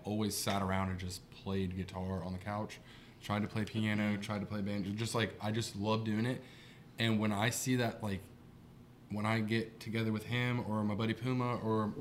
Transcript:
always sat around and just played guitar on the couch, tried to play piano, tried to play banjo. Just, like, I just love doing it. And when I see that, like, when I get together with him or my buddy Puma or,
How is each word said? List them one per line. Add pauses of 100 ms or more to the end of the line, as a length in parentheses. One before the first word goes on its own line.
always
sat
around
and
just
played
guitar
on
the
couch, (420)
tried
to
play
piano,
tried
to
play
banjo.
Just,
like,
I
just
love
doing
it. (560)
And
when
I
see
that,
like, (880)
when
I
get
together
with
him
or
my
buddy
Puma
or,